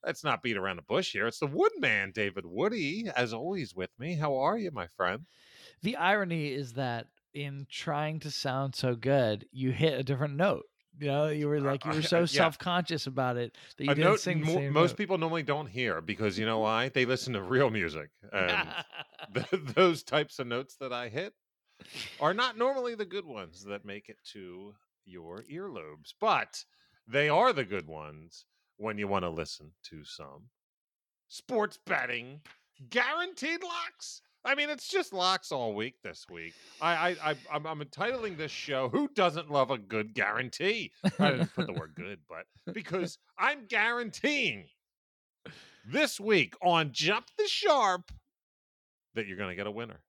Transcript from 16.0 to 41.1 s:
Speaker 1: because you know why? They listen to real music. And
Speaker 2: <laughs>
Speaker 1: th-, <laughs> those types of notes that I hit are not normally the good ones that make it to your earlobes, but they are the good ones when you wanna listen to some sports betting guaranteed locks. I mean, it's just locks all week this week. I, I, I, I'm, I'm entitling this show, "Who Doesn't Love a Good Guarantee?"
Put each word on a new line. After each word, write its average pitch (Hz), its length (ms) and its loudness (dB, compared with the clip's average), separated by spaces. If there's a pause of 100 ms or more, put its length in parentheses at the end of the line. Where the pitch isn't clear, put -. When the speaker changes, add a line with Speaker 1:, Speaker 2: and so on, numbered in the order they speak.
Speaker 1:
because 101 340 0
you 110 80 0
know 113 140 2
why? 110 300 2
They 135 180 4
listen 127 280 0
to 98 80 -2
real 127 280 4
music. 78 400 -2 (220)
And 98 360 2 (340)
Speaker 2:
<laughs> - 320 -18
Speaker 1:
th-, - 160 -2
<laughs> 151 260 -2
those 170 260 6
types - 380 0
of 123 80 -4
notes 120 320 -4
that 131 120 -6
I 120 160 -4
hit 165 240 -8 (880)
are 160 140 4
not 233 240 0
normally 247 380 0
the 208 100 -4
good 180 180 -8
ones 95 400 -12
that 101 220 -8
make 101 240 -12
it 104 80 -20 (140)
to 95 420 -14 (320)
your 87 440 -14
earlobes, 98 680 -12
but 185 440 2 (420)
they 139 240 2
are 220 240 6
the 139 100 0
good 90 220 -6
ones 78 580 -14 (320)
when 107 220 -4
you 104 100 -2
wanna 92 220 0
listen 78 400 -8 (140)
to 78 200 -18
some 76 440 -16 (800)
sports - 580 -2
betting 127 540 -4 (500)
guaranteed 320 720 -2
locks. 339 580 -10 (220)
I 262 120 0
mean, 294 160 0
it's - 180 -6
just 370 240 0
locks 185 400 2
all 120 220 -2
week 113 280 -4
this 87 280 -14
week. 82 240 -10 (260)
I, 170 420 2
I, 151 100 0
I, 143 40 -2 (160)
I'm, 151 140 -4
I'm 151 160 -6
entitling 202 560 -4
this 156 120 -6
show, 131 380 -2
"Who 285 200 2
Doesn't 165 420 2
Love 135 200 4
a 135 60 2
Good 107 380 -4
Guarantee?" 127 760 0 (260)